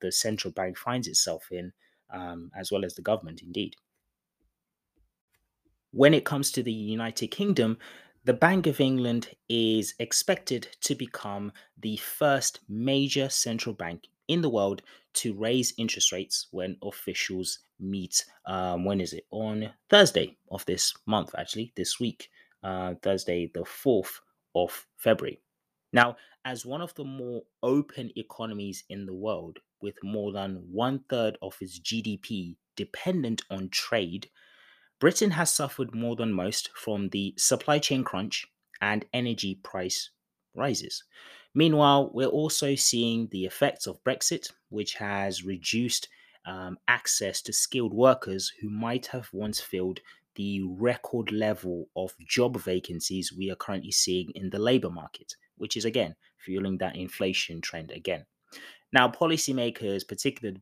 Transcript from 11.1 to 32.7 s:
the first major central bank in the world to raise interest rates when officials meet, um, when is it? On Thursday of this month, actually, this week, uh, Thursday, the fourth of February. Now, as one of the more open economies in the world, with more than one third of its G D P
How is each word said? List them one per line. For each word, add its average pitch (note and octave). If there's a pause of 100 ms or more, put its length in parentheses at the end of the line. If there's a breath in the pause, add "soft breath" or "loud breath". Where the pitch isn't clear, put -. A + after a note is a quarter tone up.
the G#2+
first -
major C3+
central A#2
bank F2 (240)
in E3+
the D#3
world G2+ (340 loud breath)
to A2
raise A#2
interest A2
rates -
when F#2
officials F#2+ (200)
meet, F#2+ (220 soft breath)
um, F#2
when G2
is F2
it? -
On G#2+ (200)
Thursday - (120)
of F#2+
this - (100)
month, G#2
actually, -
this -
week, - (320 soft breath)
uh, F#2
Thursday, F2
the E2+
fourth - (340)
of F2 (100)
February. F#2 (520)
Now, A#2+ (280 loud breath)
as C3
one C3+
of E3+
the C#3+
more B2+ (200)
open C3
economies G#2
in G2
the F#2+
world, F#2 (240)
with G2+
more G2+
than G2
one B2+ (100)
third A2+
of F#2+
its F2+
G A2+
D G#2
P F#2 (200)